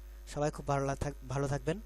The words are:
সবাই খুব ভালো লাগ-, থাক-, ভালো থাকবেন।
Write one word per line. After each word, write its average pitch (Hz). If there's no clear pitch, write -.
সবাই 147
খুব 147
ভালো 139
লাগ-, 139
থাক-, 139
ভালো 139
থাকবেন। 147